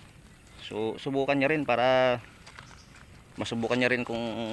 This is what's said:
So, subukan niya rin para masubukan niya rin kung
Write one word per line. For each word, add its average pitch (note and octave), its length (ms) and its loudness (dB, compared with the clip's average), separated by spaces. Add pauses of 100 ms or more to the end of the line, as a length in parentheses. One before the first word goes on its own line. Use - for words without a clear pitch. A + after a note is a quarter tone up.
(640)
So, G#2+ 320 -6
subukan C3+ 400 0
niya C#3 160 2
rin D3 160 -2
para B2+ 480 4 (1200)
masubukan A#2 400 -2
niya B2 160 2
rin B2 80 0
kung A#2+ 160 -4 (360)